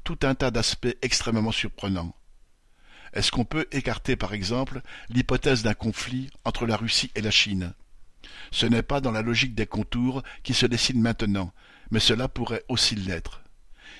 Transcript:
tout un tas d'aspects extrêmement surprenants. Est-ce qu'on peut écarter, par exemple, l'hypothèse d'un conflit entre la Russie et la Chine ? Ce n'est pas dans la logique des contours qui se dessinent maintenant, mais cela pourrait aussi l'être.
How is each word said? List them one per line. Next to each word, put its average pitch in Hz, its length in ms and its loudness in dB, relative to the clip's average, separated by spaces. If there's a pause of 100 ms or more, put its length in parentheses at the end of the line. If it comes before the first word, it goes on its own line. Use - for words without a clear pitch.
tout 165 180 -4
un 135 120 4
tas 131 160 0
d'aspects 113 500 0
extrêmement 113 500 0
surprenants. 95 640 -2 (960)
Est-ce - 200 0
qu'on 123 120 2
peut 156 280 -2
écarter, 127 440 0
par 107 180 -2
exemple, 113 480 -2 (280)
l'hypothèse 123 540 4
d'un 110 100 4
conflit 123 560 -2 (160)
entre 117 200 0
la 113 120 2
Russie 113 380 0
et 110 60 -2
la 107 100 2
Chine ? 92 420 2 (800)
Ce - 140 2
n'est 117 160 4
pas 139 200 0
dans 131 100 0
la 110 100 0
logique 117 340 0
des 107 120 0
contours 127 560 0 (200)
qui 123 100 -2
se 120 120 4
dessinent 117 360 2
maintenant, 101 520 0 (380)
mais 110 80 4
cela 120 280 4
pourrait 117 420 -4
aussi 120 260 2
l'être. 92 480 -6 (560)